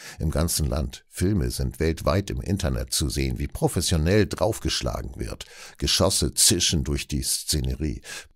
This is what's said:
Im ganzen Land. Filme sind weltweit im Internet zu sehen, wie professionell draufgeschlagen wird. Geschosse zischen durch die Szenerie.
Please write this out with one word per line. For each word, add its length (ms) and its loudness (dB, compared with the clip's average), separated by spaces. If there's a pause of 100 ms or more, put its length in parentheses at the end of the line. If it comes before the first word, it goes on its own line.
(200)
Im 120 0
ganzen 360 0
Land. 460 -4
Filme 380 2
sind 300 -2
weltweit 480 0
im 100 -4
Internet 540 -2
zu 160 0
sehen, 280 -2
wie 100 -4
professionell 800 2
draufgeschlagen 880 -2
wird. 280 -8 (320)
Geschosse 560 2
zischen 520 4
durch 240 -2
die 120 -2
Szenerie. 800 -2 (340)